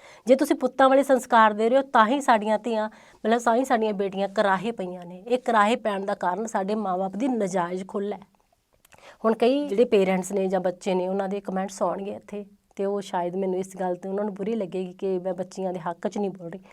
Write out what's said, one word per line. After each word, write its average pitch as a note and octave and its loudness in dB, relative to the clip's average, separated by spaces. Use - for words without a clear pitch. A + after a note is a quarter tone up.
ਜੇ B3+ 6
ਤੁਸੀਂ D4 2
ਪੁੱਤਾਂ C4+ 4
ਵਾਲੇ C4+ 6
ਸੰਸਕਾਰ A#3+ 4
ਦੇ G#3+ 0
ਰਹੇ B3+ 4
ਹੋ C#4 2
ਤਾਂ B3 4
ਹੀ C4+ 0
ਸਾਡੀਆਂ G#3+ 2
ਧੀਆਂ, G#3+ -4
ਮਤਲਬ, A3+ 0
ਤਾਂ A#3 2
ਹੀ C4 2
ਸਾਡੀਆਂ A3 0
ਬੇਟੀਆਂ G3 -2
ਕਰਾਹੇ G3 0
ਪਈਆਂ F3+ -8
ਨੇ। F3+ -16
ਇਹ B3 0
ਕਰਾਹੇ A3+ 2
ਪੈਣ G3+ -4
ਦਾ G3+ -2
ਕਾਰਨ F#3+ -2
ਸਾਡੇ G#3 -2
ਮਾਂ-ਬਾਪ F#3+ -4
ਦੀ B3+ -2
ਨਜਾਇਜ਼ F#3+ -2
ਖੁੱਲ੍ਹ G3+ -6
ਹੈ। F#3+ -14
ਹੁਣ A3+ 4
ਕਈ C4+ 2
ਜਿਹੜੇ G3+ 4
ਪੇਰੈਂਟਸ F#3+ 2
ਨੇ F#3+ 0
ਜਾਂ F#3 0
ਬੱਚੇ F3+ -2
ਨੇ, F3+ 0
ਉਹਨਾਂ G3 -2
ਦੇ G3+ -4
ਕੁਮੈਂਟਸ G3 -6
ਆਉਣਗੇ G3 -2
ਇੱਥੇ G#3 -12
ਤੇ G3 -2
ਉਹ G3+ -2
ਸ਼ਾਇਦ F3 -4
ਮੈਨੂੰ F#3+ -2
ਇਸ F#3+ -8
ਗੱਲ F#3 -2
ਤੇ F#3 -12
ਉਹਨਾਂ G3 -4
ਨੂੰ G#3 -6
ਬੁਰੀ G3+ -6
ਲੱਗੇਗੀ F#3 -6
ਕਿ F#3+ -4
ਮੈਂ F3+ -4
ਬੱਚੀਆਂ F#3 -6
ਦੇ F3+ -8
ਹੱਕ F3 -6
'ਚ F#3 -8
ਨਹੀਂ G3+ -2
ਬੋਲ F3+ -12
ਰਹੀ। F#3+ -14